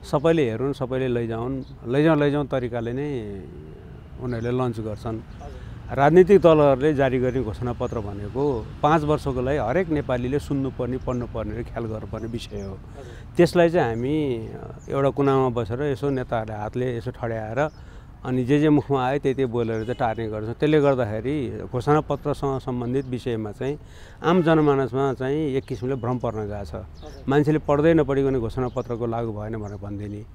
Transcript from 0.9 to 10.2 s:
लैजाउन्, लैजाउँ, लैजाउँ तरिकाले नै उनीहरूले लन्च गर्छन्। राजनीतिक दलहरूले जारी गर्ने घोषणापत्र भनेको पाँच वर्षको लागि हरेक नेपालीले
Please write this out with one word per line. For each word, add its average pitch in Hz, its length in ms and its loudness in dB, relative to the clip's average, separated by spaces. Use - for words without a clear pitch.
लैजाउन्, 120 540 -2
लैजाउँ, 151 280 6
लैजाउँ 147 280 2
तरिकाले 120 460 -2
नै 139 160 -4
उनीहरूले 120 320 -4
लन्च 123 260 -2
गर्छन्। 110 380 -6
राजनीतिक 170 420 10
दलहरूले 147 540 6
जारी 131 240 2
गर्ने 127 240 0
घोषणापत्र 120 580 -4
भनेको 104 680 -4
पाँच 151 200 4
वर्षको 143 400 0
लागि 139 160 0
हरेक 139 300 0
नेपालीले 131 500 -2